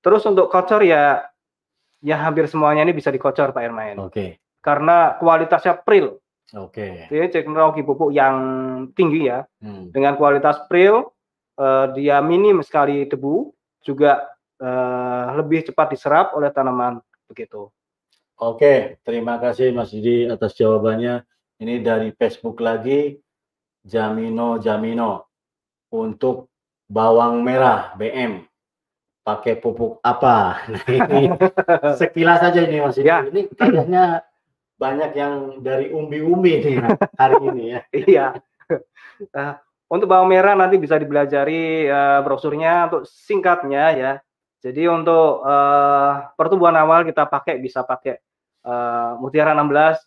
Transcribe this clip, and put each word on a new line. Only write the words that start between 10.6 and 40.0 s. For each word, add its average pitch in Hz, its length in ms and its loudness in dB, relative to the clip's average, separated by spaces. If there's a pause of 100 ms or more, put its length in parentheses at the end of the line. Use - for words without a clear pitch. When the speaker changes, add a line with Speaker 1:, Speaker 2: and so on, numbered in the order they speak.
Speaker 1:
pril, 202 400 4 (480)
eh, 135 280 2 (120)
dia 143 240 2
minim 175 400 2
sekali 143 460 0
debu, 147 420 -4 (320)
juga, 139 480 0 (320)
eh, 127 600 -4 (120)
lebih 160 300 -4
cepat - 240 -2
diserap 147 360 0 (120)
oleh 147 160 -2
tanaman 123 480 -4 (240)
begitu. 107 420 -18 (680)
Speaker 2:
Oke, 123 640 2
terima 117 400 -6
kasih 123 320 0
Mas 113 160 -6
Didi 117 400 0
atas 107 240 -6
jawabannya. 113 720 -2 (320)
Ini 117 240 -8
dari 110 320 -2
Facebook 113 480 -6
lagi, 135 560 -2 (640)
Jamino, 113 800 -4
Jamino. 113 640 -4 (640)
Untuk 113 640 -6 (340)
bawang 117 560 2
merah 127 560 0
B 110 140 -6
M, 110 340 -8 (800)
pakai 110 320 -4
pupuk 113 460 -6
apa? 117 560 2
<laughs> 113 100 -16
Nah, 101 160 -10
ini 139 460 2 (340)
Speaker 1:
<laughs> 147 340 0
Speaker 2:
sekilas 170 440 2
aja 175 180 4
ini, 151 160 0
Mas 139 160 -2
Didi. 139 140 2
Speaker 1:
Ya. 160 180 2
Speaker 2:
Ini 196 300 -4
kayaknya 180 640 2 (540)
banyak 139 400 -6
yang 135 480 -8
dari 135 240 -4
umbi-umbi 160 720 0
nih 135 160 -2 (400)
hari 135 200 4 (120)
ini 123 240 -6
ya. 120 160 -8
Speaker 1:
<laughs> 143 240 0
Iya. 139 140 4 (1040)
Nah, 143 240 -8 (320)
untuk 185 220 -2